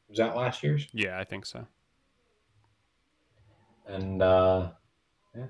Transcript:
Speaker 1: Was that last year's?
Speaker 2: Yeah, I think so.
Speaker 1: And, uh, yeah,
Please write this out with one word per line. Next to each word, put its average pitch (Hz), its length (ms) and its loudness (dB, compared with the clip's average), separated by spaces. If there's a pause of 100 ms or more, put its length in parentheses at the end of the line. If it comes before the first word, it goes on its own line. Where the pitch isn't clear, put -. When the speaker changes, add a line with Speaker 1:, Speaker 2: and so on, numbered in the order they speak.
Speaker 1:
Was 104 80 -6
that 113 180 0
last 123 280 -4
year's? 147 300 -2
Speaker 2:
Yeah, 95 240 -4
I 95 60 -8
think 98 220 -10
so. 117 200 -14 (2250)
Speaker 1:
And, 95 340 -4
uh, 92 500 4 (640)
yeah, 123 140 -12